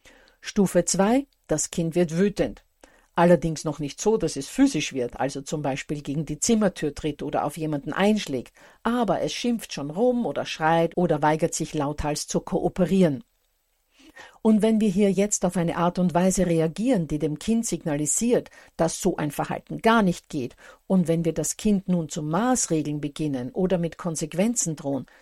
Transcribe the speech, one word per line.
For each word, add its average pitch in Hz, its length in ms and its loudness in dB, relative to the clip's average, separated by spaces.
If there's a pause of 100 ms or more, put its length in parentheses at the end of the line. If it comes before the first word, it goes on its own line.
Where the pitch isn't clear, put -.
(400)
Stufe 180 440 2
zwei, 214 420 2 (200)
das - 240 -2
Kind 165 240 -2
wird 165 220 2
wütend. 180 480 -2 (500)
Allerdings 170 500 4
noch 151 140 -4
nicht 143 220 -8
so, 220 160 2
dass 165 200 -2
es 139 120 -6
physisch 269 440 2
wird, 123 280 -4
also 139 200 -2
zum 151 220 -6
Beispiel 143 400 -4
gegen 143 240 -4
die 147 140 -8
Zimmertür 196 540 2
tritt 147 280 -6
oder 135 220 -2
auf - 120 -4
jemanden 156 360 -4
einschlägt, 190 600 0 (300)
aber 226 400 0
es 151 100 -4
schimpft - 400 -4
schon 143 180 -8
rum 240 360 0
oder 139 180 -4
schreit 165 520 2
oder 170 260 2
weigert 156 320 2
sich - 200 -6
lauthals 147 520 -4
zu 170 140 -2
kooperieren. 170 800 2 (1200)
Und 220 200 4
wenn 220 180 2
wir 220 80 2
hier 196 220 4
jetzt 196 340 0
auf 180 120 -2
eine 170 200 0
Art 175 220 0
und 180 160 2
Weise 185 320 4
reagieren, 165 640 0
die 151 100 -2
dem 151 220 -2
Kind 226 260 0
signalisiert, 160 800 0 (280)
dass - 240 0
so 180 160 0
ein 147 160 -4
Verhalten - 460 -6
gar 226 240 4
nicht 175 260 0
geht, 131 260 -6 (320)
und 185 220 2
wenn 165 160 2
wir 160 100 0
das 156 220 -4
Kind 208 320 0
nun 175 200 0
zu 160 140 -8
Maßregeln 156 800 0
beginnen 143 500 -4
oder 185 280 0
mit 170 200 -4
Konsequenzen 165 800 -2
drohen, 139 300 -4 (160)